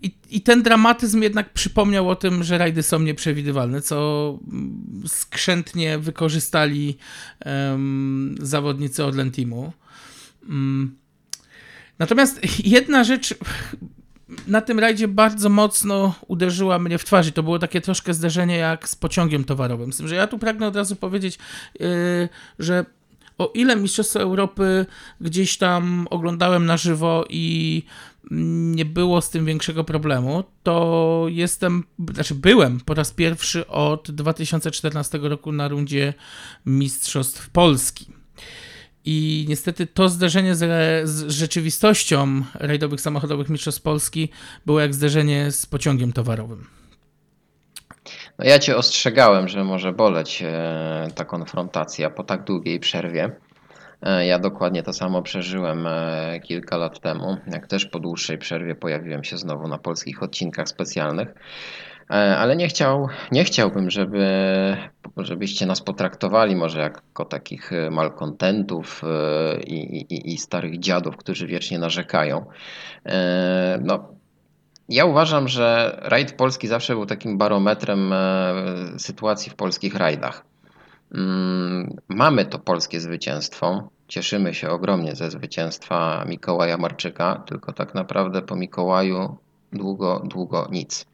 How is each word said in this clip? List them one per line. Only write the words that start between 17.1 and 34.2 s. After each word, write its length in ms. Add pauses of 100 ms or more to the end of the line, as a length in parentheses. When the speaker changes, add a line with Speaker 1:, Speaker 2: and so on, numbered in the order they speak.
Speaker 1:
i 40
to 120
było 160
takie 220
troszkę 320
zderzenie 440
jak 320
z 60
pociągiem 480
towarowym. 500
Z 40
tym, 100
że 80
ja 120
tu 120
pragnę 280
od 80
razu 200
powiedzieć, 420 (420)
yy, 80 (720)
że 260 (520)
o 160
ile 220
Mistrzostwa 440
Europy 680 (360)
gdzieś 360
tam 520
oglądałem 560
na 120
żywo 520
i 540 (480)
nie 540
było 360
z 80
tym 160
większego 380
problemu, 600 (200)
to 680
jestem, 540 (300)
znaczy 220
byłem 440
po 140
raz 180
pierwszy 560
od 440
dwa 220